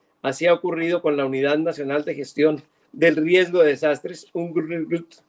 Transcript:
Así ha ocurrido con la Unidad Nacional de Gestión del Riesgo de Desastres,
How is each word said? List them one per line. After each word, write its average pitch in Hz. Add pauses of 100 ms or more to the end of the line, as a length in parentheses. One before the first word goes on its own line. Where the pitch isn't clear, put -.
(220)
Así 143
ha 175
ocurrido 170
con 151
la 139
Unidad 135
Nacional 147
de 156
Gestión 143 (300)
del 160
Riesgo 175
de 151
Desastres, 151 (1000)